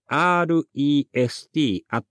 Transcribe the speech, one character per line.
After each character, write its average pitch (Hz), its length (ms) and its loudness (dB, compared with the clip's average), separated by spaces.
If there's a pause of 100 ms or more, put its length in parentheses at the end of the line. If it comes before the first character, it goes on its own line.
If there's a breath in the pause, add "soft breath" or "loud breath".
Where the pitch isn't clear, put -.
ア 175 340 0
ー 170 40 0
ル 165 280 0
イ 143 280 2
ー - 120 -4
エ 123 160 0
ス - 220 -16
テ - 80 -4
ィ 123 180 2
ー - 100 -8
ア 113 100 -4
ッ 110 140 -6